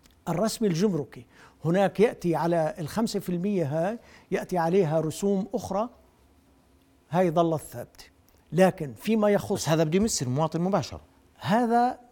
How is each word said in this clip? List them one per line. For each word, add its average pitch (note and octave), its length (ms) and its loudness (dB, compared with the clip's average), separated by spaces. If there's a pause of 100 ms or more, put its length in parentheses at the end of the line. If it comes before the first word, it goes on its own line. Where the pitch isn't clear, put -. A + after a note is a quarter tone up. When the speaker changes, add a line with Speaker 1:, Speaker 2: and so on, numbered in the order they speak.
(300)
Speaker 1:
الرسم G3+ 360 -2
الجمركي. D#3+ 600 -2 (400)
هناك F3+ 340 2
يأتي F#3 360 2
على D#3+ 440 0
الخمسة G3 400 -4
في - 100 -6
المية F3+ 360 0 (240)
هاي، A#3 100 -6 (320)
يأتي F#3 260 -4
عليها E3 420 2
رسوم F#3+ 540 -2
أخرى، G#3 360 -4 (1200)
هاي F3 200 2
ظلت E3 300 2
ثابتة. - 420 -16 (480)
لكن D#3+ 420 2
فيما G#3 360 0
يخص G3+ 240 0
Speaker 2:
بس - 160 -4
هذا D#3+ 140 4
بده D#3+ 140 0
يمس G#3 260 0
المواطن D3+ 380 -2
مباشرة. F3 400 -2 (360)
Speaker 1:
هذا A#3+ 600 2 (120)